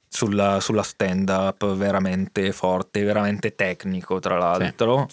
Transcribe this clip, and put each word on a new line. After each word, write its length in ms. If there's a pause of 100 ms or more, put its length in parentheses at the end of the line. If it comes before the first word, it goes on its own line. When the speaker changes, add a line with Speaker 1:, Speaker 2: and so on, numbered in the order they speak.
(100)
Speaker 1:
Sulla, 500
sulla 220
stand-up 920
veramente 760
forte, 520
veramente 500
tecnico, 680
tra 140
Speaker 2:
Sì. 60
Speaker 1:
l'altro. 720